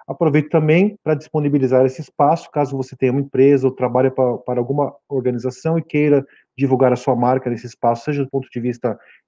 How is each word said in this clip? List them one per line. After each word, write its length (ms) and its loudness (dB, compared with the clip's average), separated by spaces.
Aproveito 420 0
também 540 2
pra 120 0
disponibilizar 680 0
esse 160 -2
espaço, 520 -2
caso 260 -4
você 180 -8
tenha 160 0
uma 100 0
empresa 460 4
ou 60 0
trabalhe 380 0
pa-, 260 -2
para 220 -4
alguma 340 -2
organização 720 -4
e 40 -4
queira 420 0
divulgar 380 2
a 20 2
sua 200 -2
marca 340 0
nesse 160 -6
espaço, 400 -4
seja 180 -4
do 60 -6
ponto 200 -6
de 100 -10
vista 380 -4